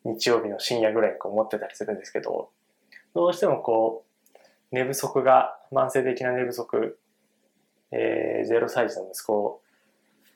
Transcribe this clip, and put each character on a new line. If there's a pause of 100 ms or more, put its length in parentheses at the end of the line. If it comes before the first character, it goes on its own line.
う、
日
曜
日
の
深
夜
ぐ
ら
い
に
こ
う
思
っ
て
た
り
す
る
ん
で
す
け
ど、 (640)
ど
う
し
て
も
こ (300)
う、 (320)
寝
不
足
が、 (120)
慢
性
的
な
寝
不
足、 (960)
え
ー、
ゼ
ロ
歳
児
の
息
子 (760)